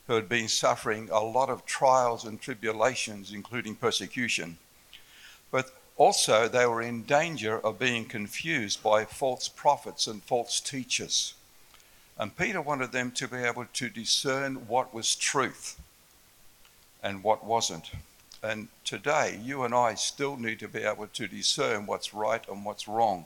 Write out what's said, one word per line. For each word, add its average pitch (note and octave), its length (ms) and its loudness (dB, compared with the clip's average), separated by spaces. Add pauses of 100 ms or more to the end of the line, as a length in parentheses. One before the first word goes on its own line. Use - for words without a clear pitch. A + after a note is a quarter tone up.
who B2 60 0
had A2 160 2
been A2+ 200 0
suffering A2+ 640 2
a G#2+ 100 4
lot A#2 280 2
of A#2 160 -4
trials B2 640 4
and G#2+ 120 -10
tribulations, A2 920 -2
including G#2 420 -8
persecution. G2+ 840 -2 (920)
But C3 200 0 (260)
also C#3 500 8
they B2 200 6
were A2+ 160 2
in A#2 220 -6
danger C#3 540 2
of G#2+ 200 -2
being A#2+ 260 2
confused A2 800 -4
by G#2+ 240 4
false - 420 -4
prophets - 580 0
and G#2+ 160 -8
false - 380 0
teachers. - 720 -4 (840)
And G#2+ 180 -6
Peter F#3+ 240 -2
wanted C3+ 320 -2
them B2 200 -2
to C3 160 -4
be B2 100 -8
able A#2+ 260 -2
to A#2+ 240 -6
discern C3 800 -2
what B2 240 0
was A2+ 240 -2
truth - 640 -2 (1200)
and G2 220 -6
what G#2+ 220 4
wasn't. G#2 460 -2 (500)
And A2 260 -6 (160)
today, A2 580 0
you C3 200 -4
and A#2+ 120 0
I A#2+ 200 4
still C#3 420 -4
need A2+ 220 -4
to G#2+ 100 -10
be A2 140 -6
able G#2+ 240 -2
to A2 200 -8
discern G#2 600 -2
what's G2+ 260 -4
right A2 340 0
and G2 200 -10
what's G#2 200 -8
wrong G#2 400 0